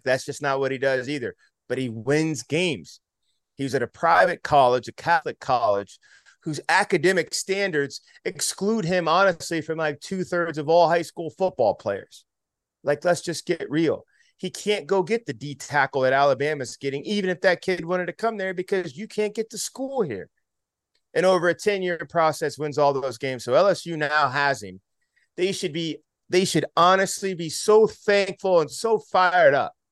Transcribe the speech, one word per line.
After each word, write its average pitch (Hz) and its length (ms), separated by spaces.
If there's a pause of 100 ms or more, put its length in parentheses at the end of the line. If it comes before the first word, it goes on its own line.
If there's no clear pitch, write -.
that's 131 220
just 143 160
not 139 180
what 135 120
he 131 80
does 131 280
either. 139 280 (340)
But 127 80
he 131 120
wins 139 520
games. 151 580 (560)
He 135 80
was 135 120
at 135 80
a 113 40
private 170 540
college, 127 460
a - 40
Catholic 156 480
college, 107 600 (420)
whose 147 180 (100)
academic 180 680
standards 185 640 (240)
exclude 202 580
him, 175 240
honestly, 170 540
from, 160 160
like, 151 220
two-thirds 170 580
of 143 100
all 165 220
high 170 140
school 160 260
football 131 460
players. - 500 (580)
Like, 147 220
let's 175 160
just - 240
get - 240
real. 147 360 (320)
He 190 120
can't 202 380
go 190 160
get 226 240
the 135 60
D 139 200
tackle 147 480
that 131 120
Alabama's 139 640
getting, 139 280
even 202 240
if 180 120
that 180 200
kid 175 240
wanted 180 220
to 175 60
come 220 240
there, 190 180
because 180 420
you 208 100
can't 208 280
get 226 160
to 214 60
school 262 440
here. 104 280 (840)
And 165 120
over 180 220
a 170 60
ten-year 180 560
process, 160 480
wins 147 220
all 143 120
those 131 280
games. 131 240
So 123 100
L 175 140
S 185 180
U 170 100
now 151 340
has 139 340
him. 92 180 (560)
They 180 140
should 180 220
be, 165 260 (280)
they 185 160
should 170 220 (100)
honestly 190 600
be 165 140
so 214 360
thankful 190 760
and 143 100
so 226 260
fired 180 560
up. 120 220 (160)